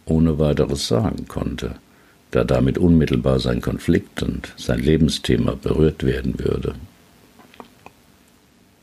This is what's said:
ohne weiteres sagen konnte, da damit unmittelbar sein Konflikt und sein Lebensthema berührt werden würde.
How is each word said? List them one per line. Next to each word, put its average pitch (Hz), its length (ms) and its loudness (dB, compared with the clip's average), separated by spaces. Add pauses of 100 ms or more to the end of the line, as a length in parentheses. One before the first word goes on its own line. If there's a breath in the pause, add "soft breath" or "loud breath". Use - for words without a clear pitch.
ohne 80 340 2
weiteres 69 480 0
sagen 113 420 -2
konnte, - 460 -6 (560 soft breath)
da 60 120 2
damit 65 340 2
unmittelbar 67 640 4
sein 62 220 -2
Konflikt - 600 -2
und - 360 -6
sein 58 220 -2
Lebensthema 69 760 2
berührt - 480 0
werden 65 360 -2
würde. - 360 -4 (2000)